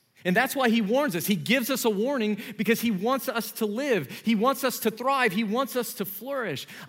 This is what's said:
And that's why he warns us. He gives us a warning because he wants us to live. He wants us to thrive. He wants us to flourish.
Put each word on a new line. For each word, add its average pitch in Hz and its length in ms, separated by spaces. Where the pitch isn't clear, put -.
And 180 120
that's 262 200
why 262 140
he 226 120
warns 226 340
us. 165 100
He 208 100
gives 214 360
us 262 120
a 240 60
warning 214 480
because 226 240
he 233 120
wants 220 360
us 226 260
to - 120
live. 208 580
He 226 120
wants 262 280
us 254 180
to 214 100
thrive. 247 400
He 202 120
wants 233 320
us 240 200
to 202 100
flourish. 233 600